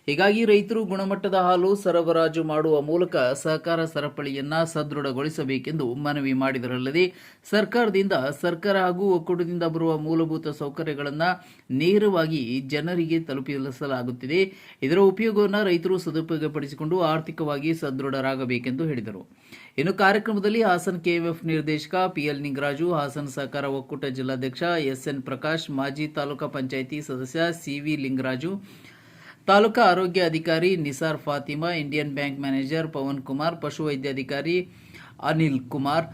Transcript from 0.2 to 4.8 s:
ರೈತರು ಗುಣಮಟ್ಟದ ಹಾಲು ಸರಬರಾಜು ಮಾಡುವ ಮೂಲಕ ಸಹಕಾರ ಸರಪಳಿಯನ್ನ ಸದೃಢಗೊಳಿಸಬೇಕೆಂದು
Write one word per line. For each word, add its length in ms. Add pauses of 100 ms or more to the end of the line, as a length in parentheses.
ರೈತರು 400
ಗುಣಮಟ್ಟದ 480
ಹಾಲು 420
ಸರಬರಾಜು 680
ಮಾಡುವ 380
ಮೂಲಕ 360
ಸಹಕಾರ 680
ಸರಪಳಿಯನ್ನ 800
ಸದೃಢಗೊಳಿಸಬೇಕೆಂದು 1300